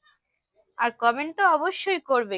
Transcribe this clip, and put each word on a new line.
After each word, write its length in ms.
আর 140
কমেন্ট 460
তো 100
অবশ্যই 540
করবে 380